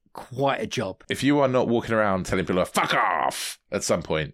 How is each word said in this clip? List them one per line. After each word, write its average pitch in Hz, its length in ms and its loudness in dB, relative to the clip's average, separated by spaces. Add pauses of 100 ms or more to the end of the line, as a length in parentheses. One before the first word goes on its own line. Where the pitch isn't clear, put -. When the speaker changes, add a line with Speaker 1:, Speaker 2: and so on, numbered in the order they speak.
(140)
Speaker 1:
quite 131 480 -4
a - 40 -6
job. 101 440 -6
Speaker 2:
If - 120 -4
you 143 200 4
are 135 60 4
not 127 200 2
walking 113 260 0
around 101 320 2
telling 95 180 0
people, 92 220 2
"Fuck 165 300 0
off," 87 640 -2 (120)
at 98 120 -2
some 92 180 0
point, 78 320 -2